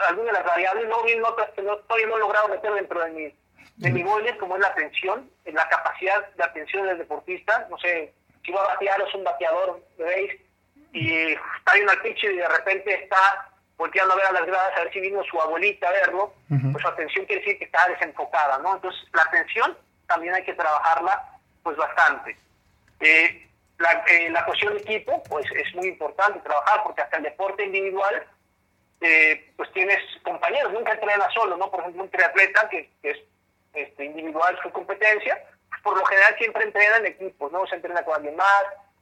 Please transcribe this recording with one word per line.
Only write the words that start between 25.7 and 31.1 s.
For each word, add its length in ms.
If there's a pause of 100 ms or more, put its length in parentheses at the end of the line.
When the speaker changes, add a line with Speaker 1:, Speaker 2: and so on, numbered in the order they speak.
Speaker 1:
muy 120
importante 540
trabajar, 420
porque 200
hasta 140
el 60
deporte 400
individual, 640 (760)
eh, 540
pues, 160
tienes 280 (240)
compañeros, 500
nunca 200
entrenas 400